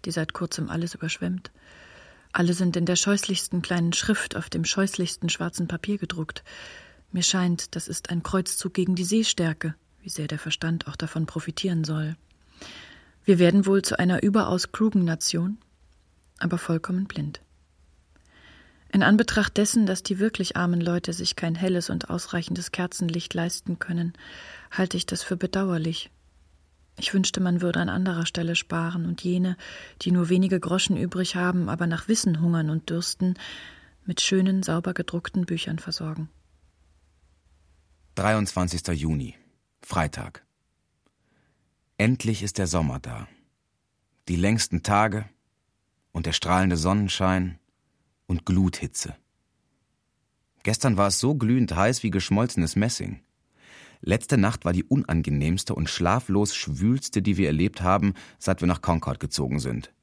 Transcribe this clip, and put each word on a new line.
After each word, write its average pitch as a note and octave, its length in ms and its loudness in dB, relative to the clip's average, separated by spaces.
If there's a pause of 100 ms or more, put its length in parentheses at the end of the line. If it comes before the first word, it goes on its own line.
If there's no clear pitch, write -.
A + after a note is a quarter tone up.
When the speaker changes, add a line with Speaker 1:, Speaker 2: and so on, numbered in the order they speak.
Speaker 1:
die F3 60 -6
seit D#3+ 240 -4
kurzem E3 340 -6
alles E3+ 260 -4
überschwemmt. F3+ 560 -6 (800)
Alle F3 200 2
sind F3+ 240 0
in F3 80 2
der F3 120 2
scheußlichsten G3 640 0
kleinen E3+ 300 0
Schrift - 420 -2
auf E3 160 -6
dem E3 140 -2
scheußlichsten F#3 640 -2
schwarzen E3+ 400 -4
Papier G3+ 300 -4
gedruckt. - 440 -8 (720)
Mir F3+ 100 -2
scheint, F3 540 0
das E3 100 -6
ist - 240 -8
ein E3+ 140 -2
Kreuzzug - 500 -2
gegen F#3 220 2
die F3+ 80 -2
Sehstärke, F3 720 0 (260)
wie F#3 60 -16
sehr D3+ 180 -6
der D3 140 -6
Verstand D#3+ 480 -4
auch D3 80 -12
davon D#3+ 300 -2
profitieren E3 580 -2
soll. D#3 320 -4 (1080)
Wir F#3 160 6
werden F3+ 280 6
wohl G3 160 4
zu - 180 -2
einer F3+ 240 2
überaus G3 480 2
klugen G#3 320 2
Nation, E3+ 540 -2 (840)
aber F3 180 0
vollkommen F3+ 480 -2
blind. D3 340 -6 (1500)
In G3 100 2
Anbetracht G#3+ 540 4
dessen, G#3+ 300 2
dass F#3 160 -2
die F#3 160 -4
wirklich G#3 380 -2
armen F3 240 2
Leute F3 320 0
sich F3 240 -4
kein E3 180 -2
helles F3+ 340 0
und E3+ 220 -4
ausreichendes F3 600 -4
Kerzenlicht F3 640 -4
leisten E3+ 440 -4
können, E3+ 340 -4 (580)
halte F#3 260 -2
ich F3 100 -4
das - 160 -6
für F#3 140 -4
bedauerlich. F3 760 -2 (880)
Ich - 160 -4
wünschte, F#3+ 280 2
man F3 200 2
würde F3 200 0
an F3 80 0
anderer F3+ 360 0
Stelle E3+ 300 -2
sparen E3 520 -2
und E3+ 180 -4
jene, F3+ 320 2 (460)
die F3 100 2
nur F3 160 4
wenige F#3 320 4
Groschen F3+ 360 0
übrig F3+ 380 -2
haben, F3+ 340 2
aber E3 200 0
nach E3 180 -2
Wissen F#3 340 2
hungern E3 300 2
und D#3 180 -2
dürsten, F3+ 460 -2 (680)
mit - 160 -4
schönen, F#3+ 420 2
sauber F3 320 -2
gedruckten F3 500 -4
Büchern E3 360 -4
versorgen. D#3+ 480 -8 (1900)
Speaker 2:
Dreiundzwanzigster F#2 800 0
Juni, D2 420 -2 (480)
Freitag. - 640 -4 (1500)
Endlich A2 460 2
ist - 140 -4
der F#2 100 2
Sommer D#2 320 0
da. A1+ 260 -10 (1040)
Die F2 80 2
längsten F#2+ 480 2
Tage G#2 440 2 (840)
und D#2+ 140 -4
der D#2+ 60 -2
strahlende F2+ 440 2
Sonnenschein F#2 800 0 (680)
und F2+ 200 -2
Gluthitze. - 680 0 (1500)
Gestern A2 340 2
war G2+ 120 6
es G2 100 0
so C#3 160 2
glühend A#2+ 400 2
heiß G#2 300 2
wie A2 60 2
geschmolzenes G2 640 2
Messing. - 440 -2 (800)
Letzte - 360 2
Nacht A2 280 2
war F2 80 2
die F2+ 120 2
unangenehmste D#2+ 920 0
und E2+ 140 -2
schlaflos G2 640 2
schwülste, G#2 680 0
die G2 140 2
wir F#2 100 4
erlebt D#2 340 2
haben, F#2+ 340 4 (240)
seit - 220 0
wir F2+ 80 4
nach F2+ 140 2
Concord D#2 360 0
gezogen C#2+ 420 -2
sind. B1 420 -4